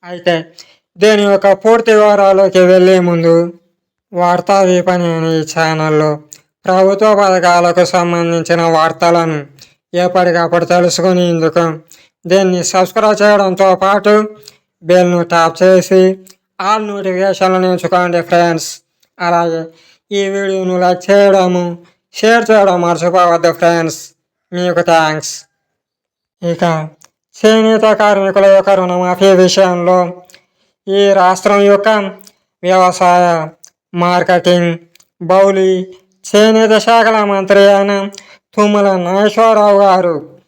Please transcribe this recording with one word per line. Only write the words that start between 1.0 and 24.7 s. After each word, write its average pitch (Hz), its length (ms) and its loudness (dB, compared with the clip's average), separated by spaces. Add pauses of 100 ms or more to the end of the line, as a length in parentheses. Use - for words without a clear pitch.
యొక్క 196 280 2
పూర్తి 226 420 0
వివరాల్లోకి 196 680 2
వెళ్ళే 185 400 4
ముందు 170 540 0 (600)
వార్తా 180 480 0
విపణి 180 520 0
అనే 160 260 -4
ఈ - 20 -6
ఛానల్లో 156 800 -2 (460)
ప్రభుత్వ 196 500 2
పథకాలకు 175 720 0
సంబంధించిన 170 760 -2
వార్తలను 165 840 -2 (480)
ఎప్పటికప్పుడు 175 720 0
తెలుసుకునేందుకు 170 1120 -2 (480)
దీన్ని 185 360 0
సబ్స్క్రైబ్ 208 580 -2
చేయడంతో 196 540 2
పాటు 208 540 0 (540)
బెల్ను 175 400 0
ట్యాప్ 170 400 -2
చేసి 185 560 2 (420)
all 214 200 -2
నోటిఫికేషన్లను 190 840 -2
ఎంచుకోండి 175 560 -2
ఫ్రెండ్స్. 170 600 -2 (380)
అలాగే 170 440 -4 (480)
ఈ 196 180 -4
వీడియోను 190 500 -4
లైక్ 180 320 -2
చేయడము, 180 680 2 (360)
షేర్ 226 380 0
చేయడం 196 300 2
మర్చిపోవద్దు 170 680 0
ఫ్రెండ్స్. 165 480 -2 (540)
మీకు 175 280 -4